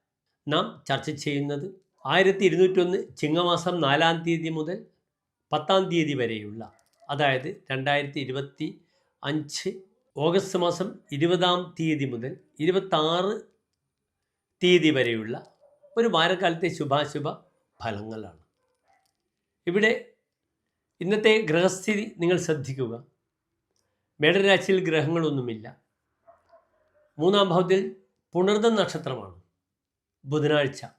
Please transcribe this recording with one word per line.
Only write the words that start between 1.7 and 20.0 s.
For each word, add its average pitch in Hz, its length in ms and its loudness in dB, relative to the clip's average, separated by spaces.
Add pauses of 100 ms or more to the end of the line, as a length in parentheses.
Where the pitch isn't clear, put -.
ആയിരത്തി 190 400 2
ഇരുന്നൂറ്റൊന്ന് 180 540 2 (180)
ചിങ്ങമാസം 170 640 0
നാലാം 156 420 2
തീയതി 160 280 -2
മുതൽ 160 260 -6 (760)
പത്താം 190 360 2
തീയതി 160 300 0
വരെയുള്ള, 113 440 -6 (480)
അതായത് 139 400 0 (180)
രണ്ടായിരത്തി 143 520 -2
ഇരുപത്തി 139 480 -8 (560)
അഞ്ച് 147 480 -6 (440)
ഓഗസ്റ്റ് 175 440 0
മാസം 175 300 -2 (220)
ഇരുപതാം 175 480 2 (120)
തീയതി 156 340 -2
മുതൽ 123 300 -8 (240)
ഇരുപത്താറ് 180 760 0 (1300)
തീയതി 175 300 6
വരെയുള്ള 117 440 0 (600)
ഒരു 233 120 2
വാരക്കാലത്തെ 175 640 2
ശുഭാശുഭ 147 580 -2 (520)
ഫലങ്ങളാണ്. 104 600 -10 (1300)
ഇവിടെ 208 240 2 (1120)